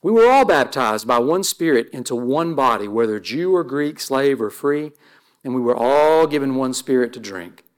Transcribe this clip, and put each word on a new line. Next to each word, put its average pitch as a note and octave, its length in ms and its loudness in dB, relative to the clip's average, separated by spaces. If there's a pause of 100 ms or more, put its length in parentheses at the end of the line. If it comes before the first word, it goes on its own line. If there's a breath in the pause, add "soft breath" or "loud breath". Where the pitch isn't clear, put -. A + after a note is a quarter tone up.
We F#3 100 -2
were A3+ 180 6
all C4+ 160 6
baptized B2 640 0
by B2 100 2
one D#3 260 0
Spirit C#3+ 460 0
into B2+ 260 -8
one C#3+ 380 -2
body, A#2 340 0
whether G#2+ 320 -2
Jew E3+ 360 -2
or F3 80 2
Greek, D3 360 -4
slave C3+ 400 0
or G#2+ 120 -4
free, D3 400 -4 (520 soft breath)
and B2+ 120 -6
we B2+ 60 -2
were A#2+ 140 0
all D3 520 4
given C#3 280 -2
one C3 180 -4
Spirit B2 400 -2
to C3 60 -16
drink. F#2 440 -16 (140)